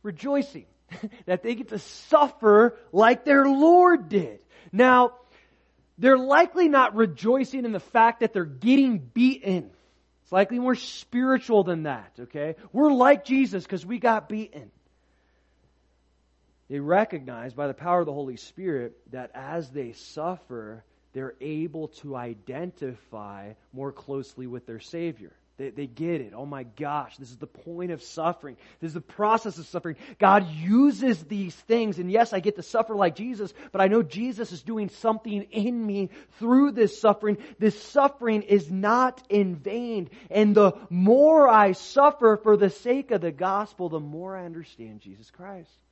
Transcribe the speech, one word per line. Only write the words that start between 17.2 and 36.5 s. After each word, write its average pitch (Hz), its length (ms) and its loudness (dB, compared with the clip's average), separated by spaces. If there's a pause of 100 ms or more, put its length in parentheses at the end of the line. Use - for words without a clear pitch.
by 139 140 -8
the 139 80 -8
power 175 260 -2
of 165 60 -4
the 147 60 -8
Holy 135 240 -10
Spirit 135 600 -10 (140)
that 123 240 -16
as 139 360 -12
they 127 220 -12
suffer, 117 880 -14 (300)
they're 135 280 -12
able 156 480 -10
to 143 280 -16
identify 117 1400 -14 (200)
more 135 200 -12
closely 135 540 -14
with 120 200 -16
their 113 140 -16
Savior. 160 560 -14 (220)
They, 135 120 -12
they 139 160 -12
get 151 340 -8
it. 107 140 -14
"Oh 127 120 -16
my 143 180 -14
gosh, 143 540 -10
this 135 120 -20
is 123 60 -20
the 147 100 -16
point 170 460 -14
of 160 100 -12
suffering. 160 540 -8 (240)
This 165 80 -10
is 151 60 -12
the 170 60 -10
process 208 580 -4
of 170 80 -18
suffering. 165 300 -10 (220)
God 196 320 6
uses 208 720 2
these 196 300 -8
things. 220 440 -2
And 180 120 -8
yes, 226 220 2
I 196 80 -4
get 208 160 -2
to 180 60 -16
suffer 226 340 -4
like 185 180 0
Jesus, 208 380 -12 (180)
but 196 100 -4
I 190 80 4
know 220 140 2
Jesus 208 480 -8
is 175 120 -16
doing 214 260 -8
something 220 540 -6
in 220 440 -6
me 196 240 -6 (280)
through 254 340 2